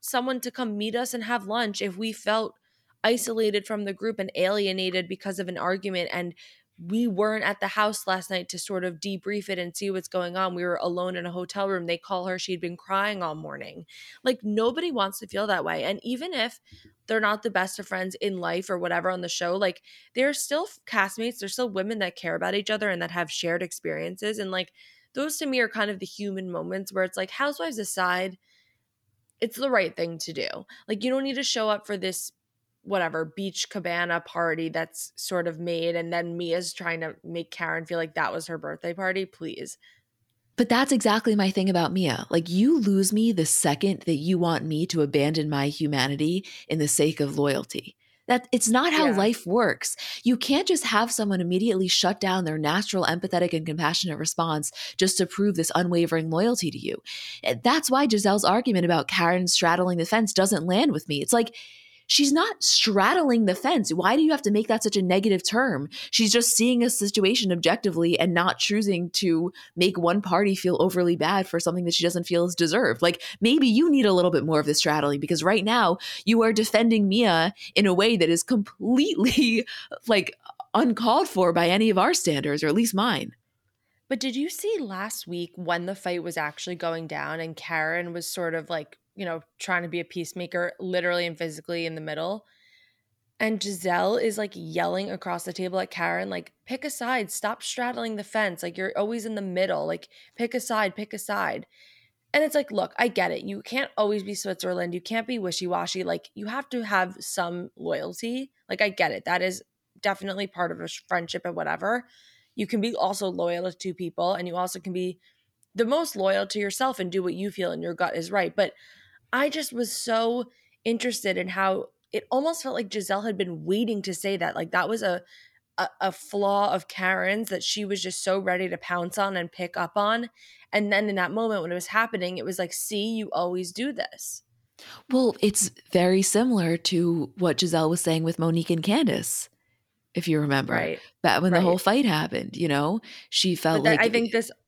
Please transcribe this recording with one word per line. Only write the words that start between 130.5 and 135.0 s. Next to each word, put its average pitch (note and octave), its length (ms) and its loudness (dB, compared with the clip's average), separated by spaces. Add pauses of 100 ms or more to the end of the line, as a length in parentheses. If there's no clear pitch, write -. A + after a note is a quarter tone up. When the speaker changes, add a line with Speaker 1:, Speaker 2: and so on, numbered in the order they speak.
Speaker 1:
And G#3 200 2
then G#3 160 2
in G3 80 0
that F3+ 160 0
moment A3 300 0
when E3+ 100 -4
it - 40 -2
was F3+ 120 -6
happening, G3+ 500 0
it A2 60 -6
was F3+ 140 -4
like, F3+ 140 -4
"See, A3 440 -4
you A3 160 -4
always F3+ 400 -2
do B3+ 200 -4
this." - 520 -10 (640)